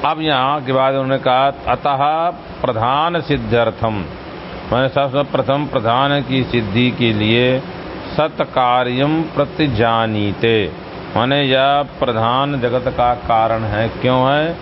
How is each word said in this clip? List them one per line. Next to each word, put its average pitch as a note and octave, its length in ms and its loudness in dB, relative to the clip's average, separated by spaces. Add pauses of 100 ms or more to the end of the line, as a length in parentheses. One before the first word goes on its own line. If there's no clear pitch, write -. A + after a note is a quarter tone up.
अब D#3 160 0
यहाँ C#3+ 440 0
के C3 80 -2
बाद C3+ 220 4
उन्होंने C3+ 240 0
कहा, C3 280 4
"अतः C#3+ 840 0 (280)
प्रधान C#3 600 0
सिद्ध्यर्थम", A2+ 840 0 (680)
माने C3 160 2
सबसे C#3 340 0
प्रथम C#3 440 0
प्रधान C3+ 560 0
की C3 220 0
सिद्धि A#2 460 0
के A#2 220 0
लिए, A#2+ 500 2 (540)
"सत्कार्यम C3+ 1040 0
प्रतिजानीते", A2+ 1500 0 (440)
माने C3+ 260 2
यह C#3 400 2
प्रधान B2+ 800 0
जगत A#2+ 280 0
का B2 260 2
कारण A2+ 480 0
है। A2 260 -2
क्यों B2+ 440 2
है? D#3 300 0